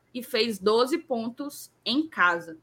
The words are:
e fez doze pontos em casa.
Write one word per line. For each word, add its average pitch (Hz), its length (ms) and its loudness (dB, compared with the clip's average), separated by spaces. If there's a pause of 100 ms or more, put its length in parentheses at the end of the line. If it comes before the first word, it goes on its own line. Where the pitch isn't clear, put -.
(140)
e 247 80 -8
fez 220 380 0
doze 233 360 4
pontos 240 760 -6 (120)
em 285 220 0
casa. 170 560 0